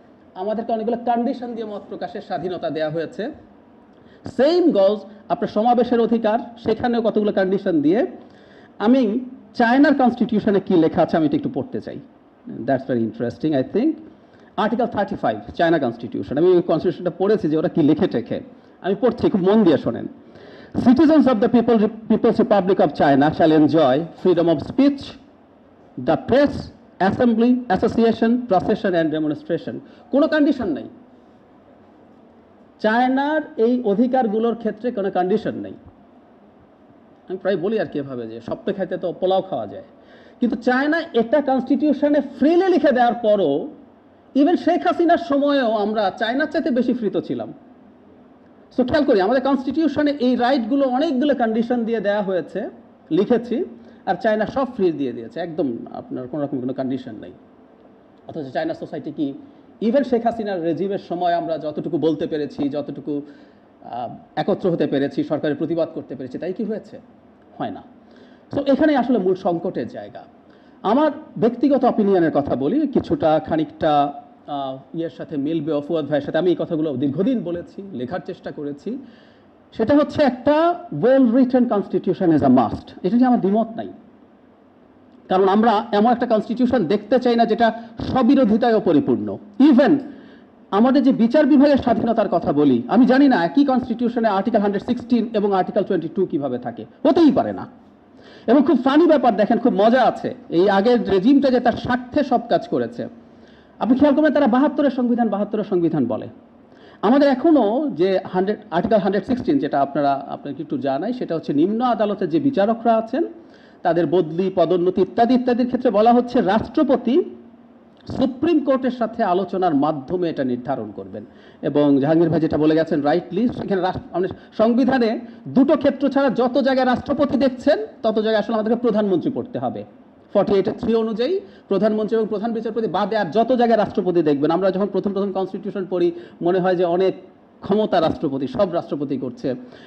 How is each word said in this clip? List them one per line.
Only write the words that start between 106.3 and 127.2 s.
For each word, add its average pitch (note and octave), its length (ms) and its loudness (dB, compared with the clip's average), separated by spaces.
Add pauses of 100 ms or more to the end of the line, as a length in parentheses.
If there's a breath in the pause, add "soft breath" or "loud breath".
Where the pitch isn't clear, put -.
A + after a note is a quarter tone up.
আমাদের C#4 260 4
এখনও C4+ 600 2
যে F#3 340 0
হান্ড্রেড, F#3+ 340 -2 (120)
আর্টিকেল G#3 280 2
হান্ড্রেড G3 260 0
সিক্সটিন, F3 340 0
যেটা C#3+ 220 0
আপনারা, C#3+ 320 0 (160)
আপনাকে C#3+ 340 -10
একটু D3+ 160 -6
জানাই, C#3 340 -4
সেটা E3+ 220 -6
হচ্ছে D#3+ 180 -6
নিম্ন F#3+ 280 2
আদালতের G#3 480 0
যে D3+ 120 0
বিচারকরা A3+ 560 2
আছেন B3+ 280 -2 (580 loud breath)
তাদের E3+ 240 2
বদলি, E3+ 480 0
পদোন্নতি F3+ 480 2
ইত্যাদি A#3 320 2
ইত্যাদির B3 320 0
ক্ষেত্রে B3 240 -2
বলা A3 220 4
হচ্ছে B3 280 2
রাষ্ট্রপতি A#3+ 800 0 (960)
সুপ্রিম D4+ 480 0
কোর্টের C4 260 0
সাথে A3+ 340 -4
আলোচনার F#3 500 0
মাধ্যমে D#3 560 -2
এটা C#3 140 -4
নির্ধারণ B2 460 -6
করবেন। G2+ 340 -14 (380 loud breath)
এবং C#3+ 380 2
জাহাঙ্গীর D#3+ 300 2
ভাই D#3+ 100 0
যেটা D#3 180 0
বলে D#3 160 2
গেছেন D#3 280 0
rightly, F3 500 -2
সেখানে - 280 -4
রাষ্ট্র-, F3 320 -4
মানে F3+ 160 -2 (280 loud breath)
সংবিধানে A#3+ 640 2 (280 loud breath)
দুটো C4+ 280 4
ক্ষেত্র C#4 320 0
ছাড়া C4+ 220 0
যত B3 280 0
জায়গায় C4 280 0
রাষ্ট্রপতি B3+ 520 -2